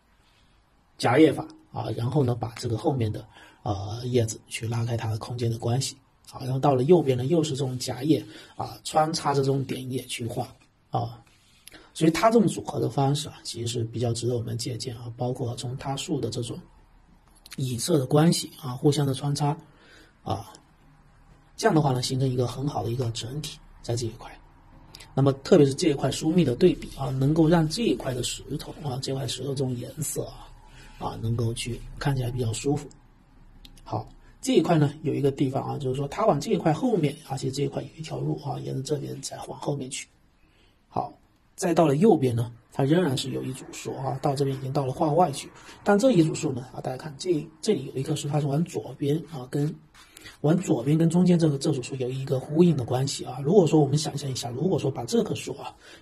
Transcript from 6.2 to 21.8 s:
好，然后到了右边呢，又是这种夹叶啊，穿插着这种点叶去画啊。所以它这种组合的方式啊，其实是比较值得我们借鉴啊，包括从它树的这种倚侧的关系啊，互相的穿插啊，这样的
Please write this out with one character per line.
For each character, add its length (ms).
好， 160
然 80
后 60
到 140
了 100
右 180
边 160
呢， 80
又 180
是 80
这 60
种 200
夹 260
叶 220
啊， 300
穿 260
插 220
着 80
这 40
种 200
点 260
叶 120
去 220
画 220
啊。 320
所 140
以 40
它 200
这 80
种 80
组 160
合 160
的 100
方 240
式 140
啊， 160
其 180
实 60
是 160
比 160
较 140
值 140
得 100
我 40
们 160
借 200
鉴 200
啊， 200
包 160
括 220
从 220
它 180
树 240
的 100
这 120
种 180
倚 220
侧 200
的 80
关 260
系 200
啊， 100
互 200
相 140
的 80
穿 200
插 220
啊， 280
这 120
样 60
的 80